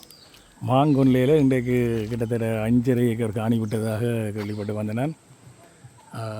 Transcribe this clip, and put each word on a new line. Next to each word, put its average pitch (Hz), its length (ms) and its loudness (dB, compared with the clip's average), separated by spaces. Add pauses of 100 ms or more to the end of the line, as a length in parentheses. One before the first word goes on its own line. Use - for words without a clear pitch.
(680)
மாங்கொல்லையில 135 680 4
இன்றைக்கு 123 720 2
கிட்டத்தட்ட 117 380 -2
அஞ்சரை 120 600 2
ஏக்கர் 113 240 -2
காணி 113 260 0
விட்டதாக 110 760 -2
கேள்விப்பட்டு 104 400 -6
வந்தேன் 107 200 -6
நான். 143 200 -4 (1000)
ஆ, 113 60 -12 (200)